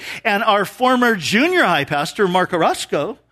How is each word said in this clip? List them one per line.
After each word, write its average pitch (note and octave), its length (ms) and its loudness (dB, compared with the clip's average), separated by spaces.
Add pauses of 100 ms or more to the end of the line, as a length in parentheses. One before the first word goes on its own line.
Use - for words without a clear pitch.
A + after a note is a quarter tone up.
(240)
And G#3+ 200 0
our G#3 220 2
former B3 500 2
junior A#3 500 0
high D#3 200 0
pastor, D#3+ 420 -2
Mark F3+ 260 0
Orozco, F3+ 680 -2 (120)